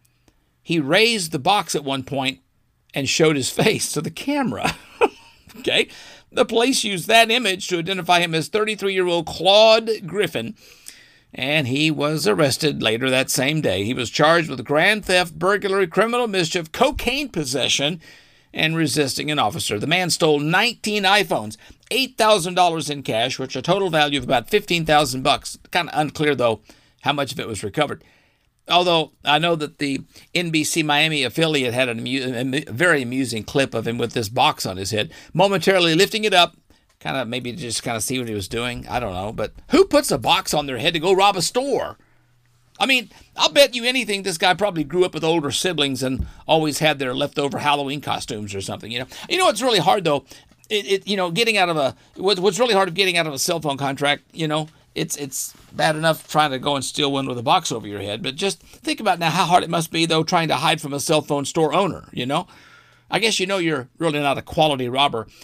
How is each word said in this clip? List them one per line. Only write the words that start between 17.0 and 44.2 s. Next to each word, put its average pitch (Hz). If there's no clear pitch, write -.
possession, 139
and 160
resisting 143
an 147
officer. 110
The 123
man 175
stole 151
nineteen 208
iPhones, 180
eight 262
thousand 202
dollars 165
in 143
cash, 123
which 131
a 131
total 190
value 147
of 123
about 123
fifteen 175
thousand 147
bucks. -
Kinda 175
unclear, 147
though, 117
how 135
much 139
of -
it 104
was 107
recovered. 131
Although 170
I 151
know 170
that 151
the 139
N 170
B 156
C 160
Miami 147
affiliate 135
had 127
an 117
amu-, 127
a 120
mu-, 135
very 147
amusing 120
clip 131
of 113
him 117
with 120
this 113
box 131
on 95
his 95
head, 107
momentarily 180
lifting 202
it 202
up, 170
kinda 135
maybe 123
just 117
kinda 117
see 131
what 120
he 110
was 98
doing. 120
I 117
don't 107
know. 98
But 110
who 381
puts 294
a 147
box 151
on 147
their 131
head 160
to 165
go 185
rob 196
a 180
store? 254
I 208
mean, 247
I'll 311
bet 277
you 240
anything 220